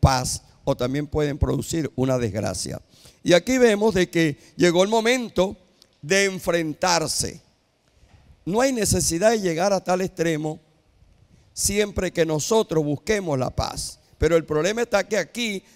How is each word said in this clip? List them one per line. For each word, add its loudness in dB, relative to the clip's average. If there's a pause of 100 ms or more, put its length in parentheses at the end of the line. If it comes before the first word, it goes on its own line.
paz 0 (220)
o 0
también -4
pueden -4
producir -2
una 0
desgracia. -6 (420)
Y 2
aquí 2
vemos 4
de 2
que 0 (180)
llegó 4
el 2
momento 0 (460)
de 2
enfrentarse. -2 (1040)
No -2
hay 2
necesidad 2
de 2
llegar 0
a 0
tal 0
extremo -4 (920)
siempre -2
que 2
nosotros 0
busquemos -2
la -2
paz. -6 (180)
Pero 4
el 4
problema 0
está 0
que -2
aquí, -4 (140)